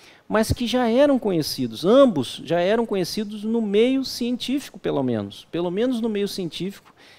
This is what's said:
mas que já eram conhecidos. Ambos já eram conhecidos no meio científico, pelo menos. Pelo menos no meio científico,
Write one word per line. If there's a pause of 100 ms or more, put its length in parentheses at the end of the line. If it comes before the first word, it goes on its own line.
(280)
mas
que
já
eram
conhecidos.
Ambos
já
eram
conhecidos
no
meio
científico,
pelo
menos.
Pelo
menos
no
meio
científico, (260)